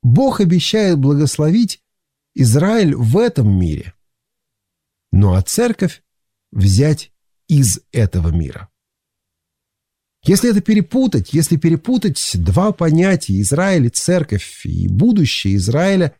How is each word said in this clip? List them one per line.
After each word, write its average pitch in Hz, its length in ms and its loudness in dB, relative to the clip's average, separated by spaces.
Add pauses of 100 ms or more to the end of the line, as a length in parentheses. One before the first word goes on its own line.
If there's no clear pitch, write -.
Бог 214 380 2
обещает 185 580 0
благословить 151 800 0 (540)
Израиль 160 640 2
в 120 200 0
этом 135 400 0
мире. 82 380 -4 (1160)
Ну 92 220 2
а 95 80 2
церковь 220 600 -4 (480)
взять 110 640 0 (340)
из 135 340 0 (120)
этого 92 360 -2
мира. 80 400 -6 (1600)
Если 202 260 2
это 208 100 2
перепутать, 214 720 -2
если 156 240 0
перепутать 165 800 -2
два 98 380 0
понятия 175 680 0
Израиль 170 460 0
и 120 40 0
церковь, - 760 -4
и 87 240 -4
будущее 120 680 0
Израиля 156 640 0